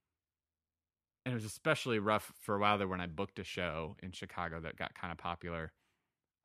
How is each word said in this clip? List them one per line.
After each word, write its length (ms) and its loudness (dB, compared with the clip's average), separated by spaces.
and 60 0
it 40 0
was 100 -2
especially 540 2
rough 320 4
for 140 0
a 40 4
while 180 8
there 100 2
when 140 -2
I 60 -2
booked 320 -6
a 40 -6
show 600 -2
in 80 -8
Chicago 500 -6
that 140 -6
got 240 -6
kinda 160 -6
popular. 560 -6